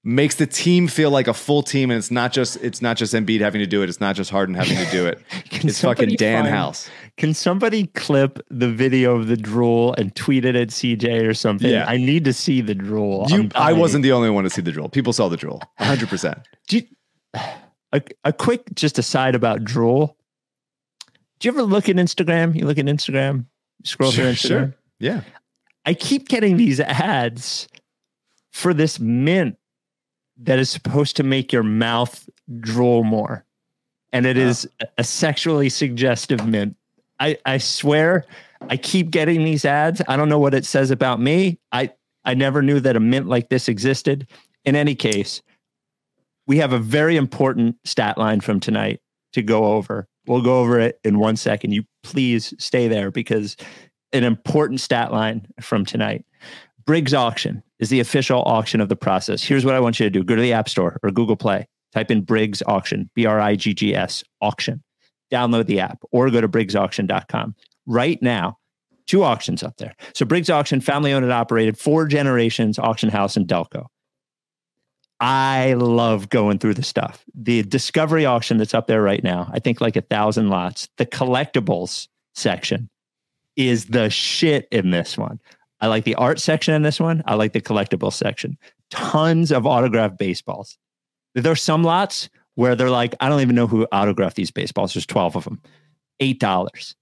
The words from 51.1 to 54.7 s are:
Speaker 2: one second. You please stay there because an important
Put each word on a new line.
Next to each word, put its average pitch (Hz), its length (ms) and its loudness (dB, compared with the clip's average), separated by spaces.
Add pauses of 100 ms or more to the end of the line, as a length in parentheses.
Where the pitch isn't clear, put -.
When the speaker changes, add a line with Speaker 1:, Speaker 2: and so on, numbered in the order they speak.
Speaker 2:
one 110 200 2
second. 107 340 -2
You 107 120 -2 (200)
please 123 560 -2
stay 123 280 0
there 104 220 0
because 107 480 -4 (560)
an 127 100 2
important 127 580 0